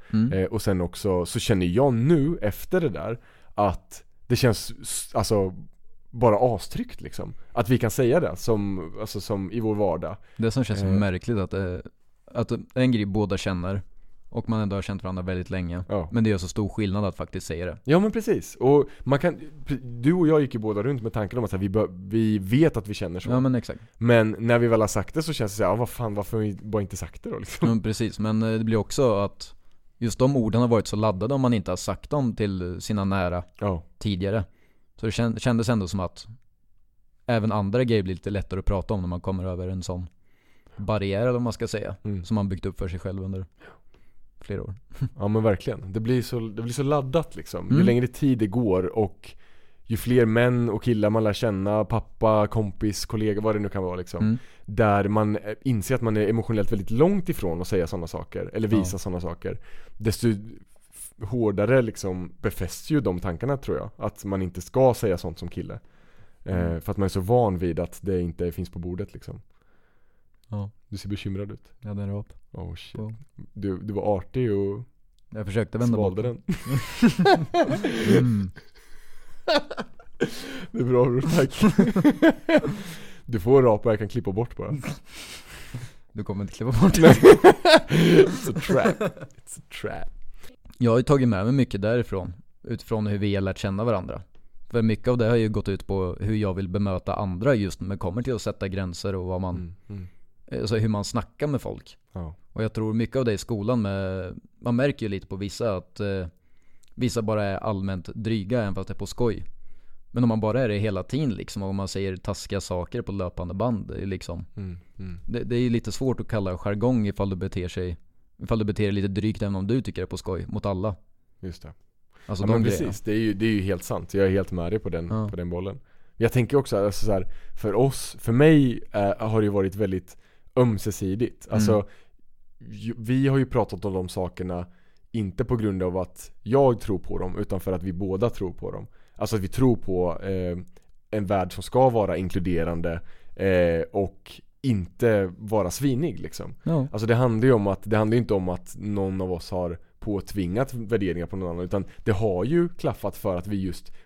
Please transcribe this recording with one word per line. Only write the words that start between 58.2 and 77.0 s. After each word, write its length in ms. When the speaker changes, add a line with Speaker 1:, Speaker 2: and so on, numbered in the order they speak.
Speaker 2:
eller 180
Speaker 1:
Ja. 60
Speaker 2:
visa 200
såna 240
saker. 380
Desto 300
f-, 220
hårdare, 520
liksom, 500
befästs 500
ju 100
de 180
tankarna, 380
tror 200
jag. 200
Att 280
man 160
inte 200
ska 320
säga 240
sånt 220
som 80
kille. 320
Eh, 200
Speaker 1:
Mm. 160
Speaker 2:
för 100
att 60
man 80
är 40
så 120
van 360
vid 220
att 220
det 200
inte 300
finns 180
på 100
bordet, 340
liksom. 280
Speaker 1:
Ja. 220
Speaker 2:
Du 80
ser 120
bekymrad 420
ut. 280
Speaker 1:
Ja, 140
det 80
är 60
en 80
rap. 180
Speaker 2:
Oh, 240
shit. 260
Speaker 1:
Ja. 100
Speaker 2:
Du, 240
du 160
var 240
artig 340
och 320
Speaker 1:
Jag 160
försökte 320
vända 200
Speaker 2:
svalde 260
Speaker 1:
bort 120
Speaker 2:
den. 100